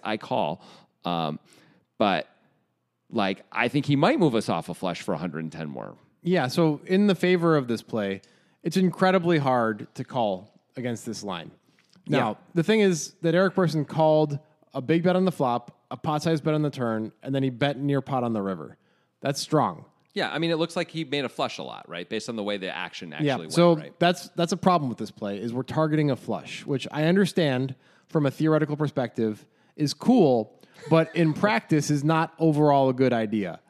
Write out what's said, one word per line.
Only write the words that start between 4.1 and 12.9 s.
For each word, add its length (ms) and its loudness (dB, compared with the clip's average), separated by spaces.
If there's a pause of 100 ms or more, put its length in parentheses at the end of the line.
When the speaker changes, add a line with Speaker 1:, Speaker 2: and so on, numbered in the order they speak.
Speaker 1:
move 160 2
us 140 -2
off 200 -2
a 40 -8
flush 280 -6
for 120 -4
a 40 -4
hundred 260 -8
and 80 -10
ten 180 -10
more. 260 -14 (260)
Speaker 2:
Yeah, 260 0
so 380 2
in 220 2
the 80 4
favor 400 4
of 140 0
this 120 -2
play, 400 -4 (400)
it's 140 -4
incredibly 600 2
hard 580 0
to 80 -8
call 480 -4 (240)
against 300 -6
this 180 -10
line. 280 -10 (560)
Now, 240 0
Speaker 1:
Yeah. 40 -6 (200)
Speaker 2:
the 80 2
thing 180 2
is 400 0